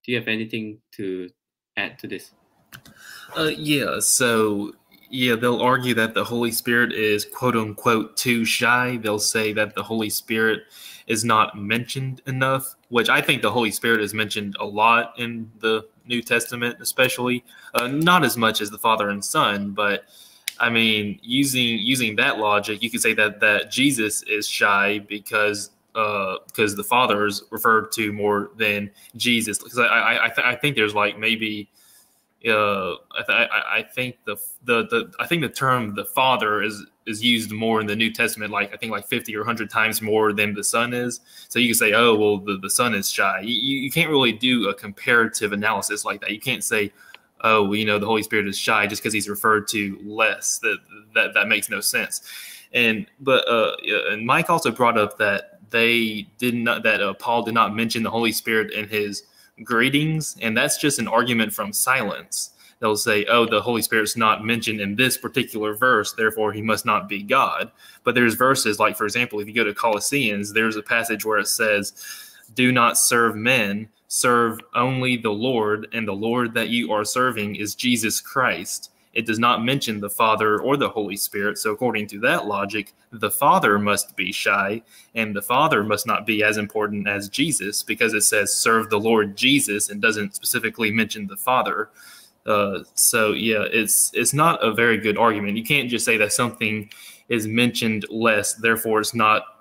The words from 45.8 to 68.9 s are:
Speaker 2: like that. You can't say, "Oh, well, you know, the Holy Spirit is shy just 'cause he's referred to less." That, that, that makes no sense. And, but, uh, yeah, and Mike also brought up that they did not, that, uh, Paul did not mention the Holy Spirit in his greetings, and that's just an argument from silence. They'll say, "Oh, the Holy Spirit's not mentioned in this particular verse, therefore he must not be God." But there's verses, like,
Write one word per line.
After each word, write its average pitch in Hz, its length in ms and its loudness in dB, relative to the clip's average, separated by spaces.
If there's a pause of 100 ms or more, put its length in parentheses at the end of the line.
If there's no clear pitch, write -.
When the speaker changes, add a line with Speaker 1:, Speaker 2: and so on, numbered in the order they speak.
Speaker 2:
like 101 180 -6
that. 98 100 -6
You 107 80 -6
can't 113 240 -6
say, 104 300 -2 (480)
"Oh, 110 220 4
well, 101 120 2
you 107 100 0
know, 104 120 2
the 101 80 -2
Holy 110 160 2
Spirit 104 260 -2
is 95 100 -6
shy 107 280 2
just 104 160 -4
'cause 113 100 -2
he's 101 160 -2
referred 107 420 2
to 101 340 -4
less." 107 560 -2
That, 104 180 -2 (380)
that, 110 180 2
that 107 140 2
makes 107 200 0
no 101 140 -4
sense. - 400 -4 (520)
And, 113 340 2 (120)
but, 131 280 2
uh, 110 340 2
yeah, - 300 0
and 107 120 -4
Mike 147 280 2
also 165 180 2
brought 117 280 2
up 104 200 0
that 101 420 -2 (120)
they 113 560 0 (100)
did 123 160 0
not, 120 300 -2
that, 104 180 2
uh, 98 140 0
Paul 120 260 0
did 113 140 -4
not 104 200 4
mention 113 280 -2
the 101 80 -2
Holy 113 200 0
Spirit 110 420 0
in 104 140 -6
his 104 360 -4 (400)
greetings, 143 800 0
and 110 140 -2
that's 139 220 0
just 143 220 0
an 110 80 -2
argument 113 460 0
from 104 200 -6
silence. - 800 -4 (280)
They'll 110 160 2
say, 104 300 2
"Oh, 117 200 6
the 107 160 2
Holy 117 200 0
Spirit's 107 340 0
not 107 300 2
mentioned 110 340 -2
in 101 160 -4
this 123 220 2
particular 110 580 -4
verse, 110 380 2
therefore 107 400 0
he 104 80 -6
must 107 240 0
not 101 240 0
be 101 120 -6
God." 107 500 0 (340)
But 123 100 0
there's 120 200 4
verses, 127 440 2
like, 107 160 2